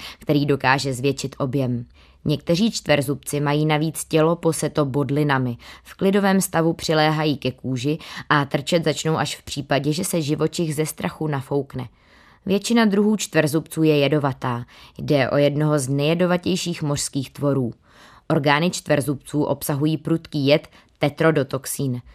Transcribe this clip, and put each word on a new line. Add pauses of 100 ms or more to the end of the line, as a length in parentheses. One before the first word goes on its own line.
(200)
který
dokáže
zvětšit
objem. (400)
Někteří
čtverzubci
mají
navíc
tělo
poseto
bodlinami. (260)
V
klidovém
stavu
přiléhají
ke
kůži (320)
a
trčet
začnou
až
v
případě,
že
se
živočich
ze
strachu
nafoukne. (580)
Většina
druhů
čtverzubců
je
jedovatá. (320)
Jde
o
jednoho
z
nejjedovatějších
mořských
tvorů. (540)
Orgány
čtverzubců
obsahují
prudký
jed (320)
tetrodotoxin. (140)